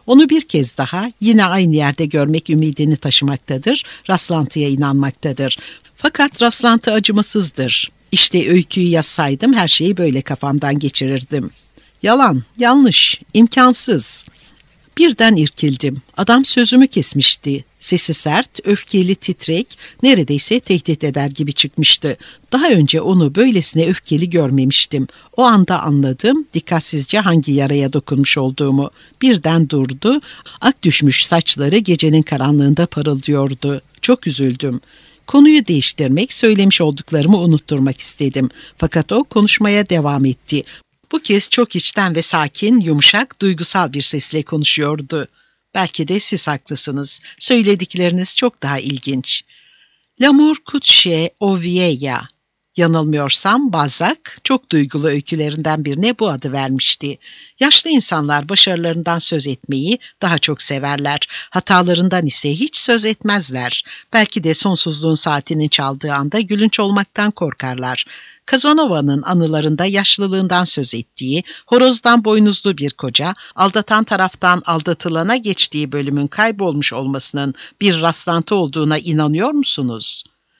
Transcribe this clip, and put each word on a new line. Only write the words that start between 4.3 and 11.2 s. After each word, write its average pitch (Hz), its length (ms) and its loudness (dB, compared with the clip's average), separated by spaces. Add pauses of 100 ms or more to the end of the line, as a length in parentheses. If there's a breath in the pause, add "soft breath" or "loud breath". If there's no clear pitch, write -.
inanmaktadır. 139 880 -2 (400 loud breath)
Fakat - 440 -2
rastlantı 233 500 2
acımasızdır. 202 1000 -2 (200)
İşte 180 380 2
öyküyü 180 380 2
yazsaydım 160 640 0
her 180 140 2
şeyi 175 300 2
böyle 143 240 0
kafamdan 143 580 -2
geçirirdim. 135 720 -4 (520 soft breath)